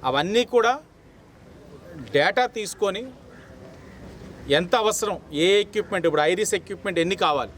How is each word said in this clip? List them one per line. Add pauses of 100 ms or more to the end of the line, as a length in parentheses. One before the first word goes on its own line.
అవన్నీ
కూడా (1300)
డేటా
తీసుకొని (1400)
ఎంత
అవసరం, (140)
ఏ
ఎక్విప్‌మెంట్,
ఇప్పుడు
ఐరిస్
ఎక్విప్‌మెంట్
ఎన్ని
కావాలి